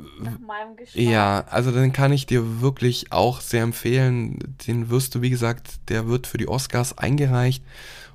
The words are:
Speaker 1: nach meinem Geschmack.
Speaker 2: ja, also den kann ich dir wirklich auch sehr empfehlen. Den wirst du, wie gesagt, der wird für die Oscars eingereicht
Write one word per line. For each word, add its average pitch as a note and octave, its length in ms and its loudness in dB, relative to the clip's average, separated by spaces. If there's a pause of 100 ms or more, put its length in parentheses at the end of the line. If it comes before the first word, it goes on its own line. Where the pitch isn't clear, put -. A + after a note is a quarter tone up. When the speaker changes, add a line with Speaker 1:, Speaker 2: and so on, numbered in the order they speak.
(220)
Speaker 1:
nach A2+ 180 -8
meinem G#3+ 380 -12
Geschmack. - 260 -4
Speaker 2:
ja, G#2 460 4
also B2 220 0
den C3 200 4
kann C#3 220 4
ich C#3 120 0
dir A2+ 360 0
wirklich B2 500 0
auch A#2 300 2
sehr A#2 220 0
empfehlen. A#2 760 0 (260)
Den A#2 240 -2
wirst C3 260 0
du, B2 60 -2
wie B2+ 80 2
gesagt, A#2 600 -4
der A2+ 180 0
wird B2+ 200 0
für - 100 -4
die A#2 100 -2
Oscars B2 500 -2
eingereicht B2+ 640 2 (540)